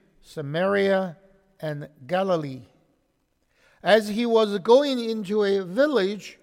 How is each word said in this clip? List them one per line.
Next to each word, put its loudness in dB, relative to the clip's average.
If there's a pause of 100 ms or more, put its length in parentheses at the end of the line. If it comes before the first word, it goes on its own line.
(220)
Samaria -2 (440)
and -8 (180)
Galilee. -2 (1200)
As 4
he -2
was 2
going 4
into -4
a 0
village, -2